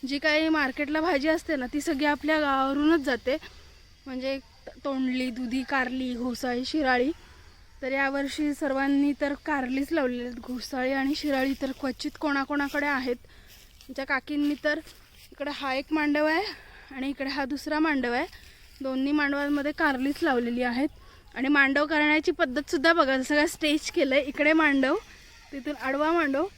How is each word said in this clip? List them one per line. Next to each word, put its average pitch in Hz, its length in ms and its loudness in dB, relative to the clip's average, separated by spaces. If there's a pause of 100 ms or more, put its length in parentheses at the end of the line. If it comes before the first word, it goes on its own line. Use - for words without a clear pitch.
जी 269 160 -4
काही 311 300 2
मार्केटला 294 520 0
भाजी 311 260 2
असते 320 280 0
ना, 254 120 -4
ती 285 140 -4
सगळी 302 260 0
आपल्या 294 320 0
गावावरूनच 285 640 2
जाते, 254 360 0 (680)
म्हणजे 269 320 -4 (460)
तोंडली, 254 480 -2
दुधी, 247 320 -4
कारली, 254 520 -2
घोसाळी, 247 500 -4
शिराळी. 262 460 2 (720)
तर 262 100 -6
यावर्षी 277 640 -2
सर्वांनी 277 580 0 (100)
तर 285 120 -2 (120)
कारलीच 269 460 -2
लावलेली 254 320 0
आहेत, 240 180 -10
घोसाळी 254 520 -4
आणि 277 220 0
शिराळी 269 460 0
तर 269 180 -4
क्वचित 277 400 -6
कोणाकोणाकडे 285 680 -2
आहेत. 254 280 -2 (640)
आमच्या 269 260 -10
काकींनी 294 480 -2 (100)
तर 302 160 0 (520)
इकडे 285 220 -6
हा 269 200 -4
एक 285 200 -4
मांडव 302 320 2
आहे 320 180 2 (480)
आणि 269 180 -6
इकडे 277 200 -6
हा 277 160 -4
दुसरा 302 340 -4
मांडव 277 320 2
आहे, 262 140 0 (560)
दोन्ही 262 300 -2
मांडवांमध्ये 285 600 0
कारलीच 277 500 0
लावलेली 240 400 0
आहेत. 247 260 0 (460)
आणि 254 120 -2
मांडव 277 380 4
करण्याची 302 460 2
पद्धतसुद्धा 294 640 2
बघा, 277 240 4
जसं 262 180 0
काय 302 120 4
स्टेज 302 440 0
केलं 277 240 2
आहे, 190 80 4
इकडे 294 300 2
मांडव, 285 420 4 (560)
तिथून 285 260 -8
आडवा 285 340 0
मांडव 311 340 2 (120)